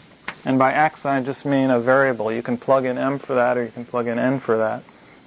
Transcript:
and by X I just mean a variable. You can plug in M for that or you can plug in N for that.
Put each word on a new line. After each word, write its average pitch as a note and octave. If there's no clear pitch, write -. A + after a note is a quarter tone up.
and C3
by C3
X D3+
I C#3
just C3
mean C3+
a A#2+
variable. B2
You A#2
can B2
plug C3+
in B2+
M C3+
for C3+
that B2
or A#2+
you G#2+
can A#2+
plug A#2+
in A#2
N C3
for A2
that. A2